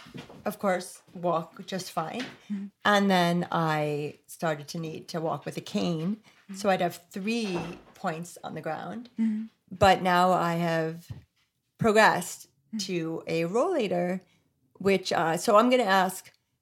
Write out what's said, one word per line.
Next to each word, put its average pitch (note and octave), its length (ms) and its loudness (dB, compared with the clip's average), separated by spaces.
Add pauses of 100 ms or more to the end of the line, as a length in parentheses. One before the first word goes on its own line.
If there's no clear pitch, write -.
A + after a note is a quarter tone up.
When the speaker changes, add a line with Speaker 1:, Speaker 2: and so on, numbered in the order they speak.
(460)
Speaker 1:
of - 140 -8
course, F#3 420 -4 (120)
walk E3+ 520 -4
just - 260 -8
fine. E3+ 300 -6 (300)
Speaker 2:
Mm-hmm. G3+ 140 -6 (200)
Speaker 1:
And G3+ 260 4
then F3 400 2
I D3+ 760 -2
started D3+ 420 -6
to E3+ 100 -8
need D#3+ 300 -10
to E3+ 100 -6
walk D#3 260 -4
with - 120 -8
a E3 40 -10
cane. F#3 560 -4
Speaker 2:
Mm-hmm. - 380 -20
Speaker 1:
So G3+ 140 -2
I'd F#3 120 2
have F3 200 -4 (100)
three G3+ 480 -4 (360)
points E3+ 480 -8
on - 100 -10
the D#3 80 -10
ground. F3 480 -10 (100)
Speaker 2:
Mm-hmm. A3 240 0 (280)
Speaker 1:
But F#3+ 300 4
now F3+ 300 4
I E3+ 240 2
have E3 520 -2 (720)
progressed G3+ 680 4 (260)
Speaker 2:
Mm-hmm. A3 120 -4
Speaker 1:
to E3 420 -4
a E3 160 0
rollator, F#3+ 760 0 (540)
which, F#3+ 360 0
uh, E3 240 2
so G#3 220 4
I'm A#3 120 8
gonna B3+ 140 4
ask, F#3+ 480 2 (300)